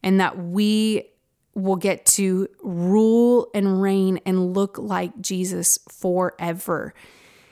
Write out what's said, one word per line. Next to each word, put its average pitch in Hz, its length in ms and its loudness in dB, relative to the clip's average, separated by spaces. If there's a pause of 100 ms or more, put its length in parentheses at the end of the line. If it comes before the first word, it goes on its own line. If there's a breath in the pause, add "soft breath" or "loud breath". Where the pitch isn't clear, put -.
and 190 160 4
that 185 180 0
we 208 720 0 (460)
will 190 200 0
get 185 300 -2
to 190 420 0 (140)
rule 220 920 2
and 196 260 0
reign 190 460 0
and 185 260 0
look 196 240 -2
like 185 440 -6
Jesus 180 580 -2 (100)
forever. 180 1040 -4 (580 soft breath)